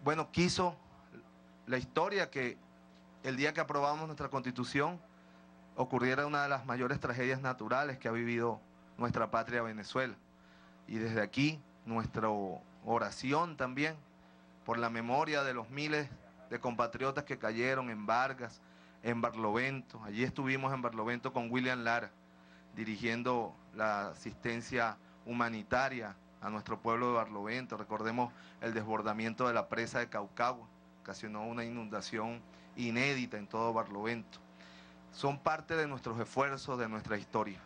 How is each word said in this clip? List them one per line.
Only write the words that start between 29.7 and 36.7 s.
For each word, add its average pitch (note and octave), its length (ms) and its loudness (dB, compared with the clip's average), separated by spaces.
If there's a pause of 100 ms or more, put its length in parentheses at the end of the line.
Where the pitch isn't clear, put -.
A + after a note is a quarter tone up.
de A#2+ 80 -2
Caucagua, A#2 580 -2 (340)
ocasionó G#2+ 460 -8
una A#2 180 -4
inundación A2+ 760 -4 (340)
inédita B2 600 0
en G2+ 80 -8
todo A2+ 260 0
Barlovento. A2 680 -2 (720)
Son C#3 260 0
parte D#3 380 0
de D#3 100 2
nuestros B2 340 -4
esfuerzos, C3 580 0